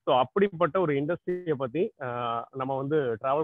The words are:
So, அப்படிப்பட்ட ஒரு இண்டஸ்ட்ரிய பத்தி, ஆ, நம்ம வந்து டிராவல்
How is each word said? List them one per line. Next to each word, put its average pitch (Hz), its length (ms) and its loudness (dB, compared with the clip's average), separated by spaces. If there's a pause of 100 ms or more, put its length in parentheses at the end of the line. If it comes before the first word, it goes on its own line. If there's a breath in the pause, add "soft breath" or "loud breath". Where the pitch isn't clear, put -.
So, 143 140 4
அப்படிப்பட்ட 175 600 2
ஒரு 160 140 2
இண்டஸ்ட்ரிய 165 600 -2
பத்தி, 139 380 -2 (100)
ஆ, 120 500 -4
நம்ம 135 260 -4
வந்து 139 180 -2
டிராவல் 135 480 0